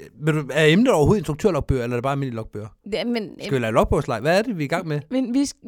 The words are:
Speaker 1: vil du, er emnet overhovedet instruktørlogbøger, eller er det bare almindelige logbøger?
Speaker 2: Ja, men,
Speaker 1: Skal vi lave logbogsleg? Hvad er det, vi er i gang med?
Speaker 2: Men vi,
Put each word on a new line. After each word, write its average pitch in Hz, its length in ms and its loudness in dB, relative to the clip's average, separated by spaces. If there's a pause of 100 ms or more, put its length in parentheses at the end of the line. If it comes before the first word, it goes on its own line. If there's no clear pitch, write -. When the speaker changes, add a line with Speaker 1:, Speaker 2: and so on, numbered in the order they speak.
(200)
Speaker 1:
vil 151 140 0
du, 151 180 -4
er 156 140 2
emnet 208 280 6
overhovedet 170 260 4
instruktørlogbøger, 143 640 0
eller 123 120 -4
er - 20 0
det 120 60 -4
bare 135 80 -2
almindelige 139 240 -4
logbøger? 107 320 -10 (240)
Speaker 2:
Ja, 214 140 -4
men, 233 340 -4
Speaker 1:
Skal 143 140 -6
vi 131 60 0
lave 113 140 -2
logbogsleg? 143 480 0
Hvad 165 160 2
er 214 40 4
det, 226 160 -4
vi 151 60 -4
er - 20 -2
i - 20 -8
gang 170 200 -4
med? 147 140 -4 (100)
Speaker 2:
Men 254 220 -2
vi, 277 120 2 (220)